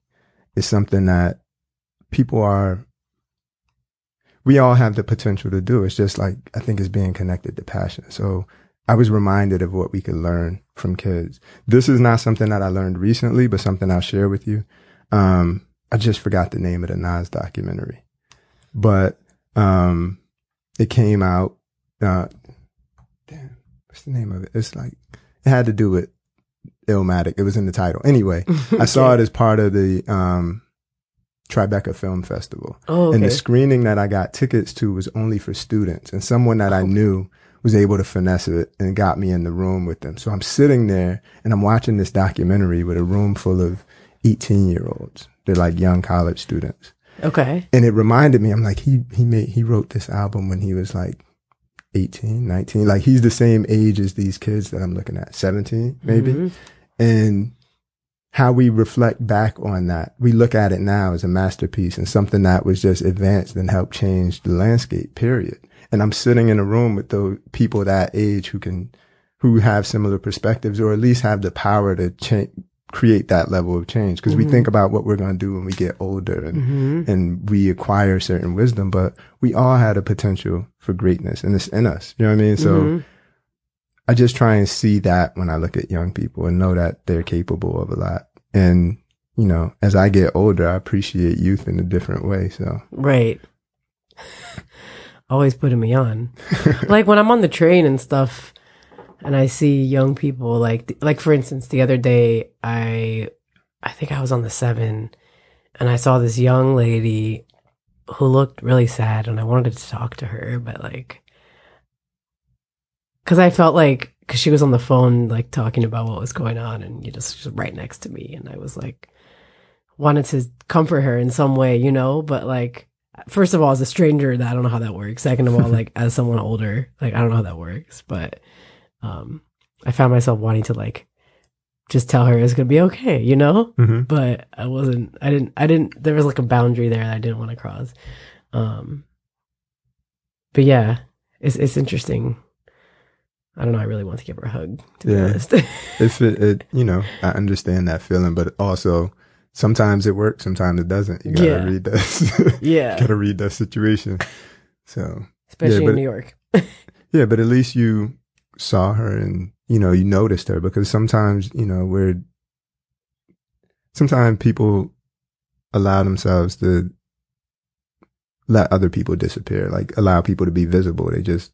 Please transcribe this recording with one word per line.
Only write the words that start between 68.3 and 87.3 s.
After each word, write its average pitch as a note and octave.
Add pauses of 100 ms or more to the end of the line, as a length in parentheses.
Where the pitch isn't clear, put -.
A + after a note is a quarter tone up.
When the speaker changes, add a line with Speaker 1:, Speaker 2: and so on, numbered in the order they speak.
Speaker 1:
who G2
can, F#2 (460)
who A#2
have G#2
similar G2+
perspectives A2
or G#2+
at G#2+
least A#2+
have G#2
the F#2+
power G2+
to F2+
cha-, - (440)
create A2
that F2+
level F2
of F2
change. G2
'Cause G2+
we D3
Speaker 2:
Mm-hmm. D3
Speaker 1:
think B2
about G2+
what G#2
we're G#2
gonna G2
do G2
when F#2
we F#2
get F2+
older F#2+
and, E2
Speaker 2:
Mm-hmm. C#3
Speaker 1:
and F2+
we G2
acquire G2
certain F2+
wisdom, G2+
but F#2 (260)
we B2
all B2+
had A2
a G2
potential G2 (100)
for -
greatness F2+
and G2
it's F#2+
in A2+
us. E2+
You A2+
know G#2+
what G#2+
I G#2+
mean? G#2
So G2
Speaker 2:
Mm-hmm. D#3+ (1120)
Speaker 1:
I B2
just A#2+
try A2+
and G2+
see G#2
that F2+
when F2+
I D#2+
look D#2+
at -
young F2+
people E2
and F2
know F#2
that E2+
they're E2+
capable F2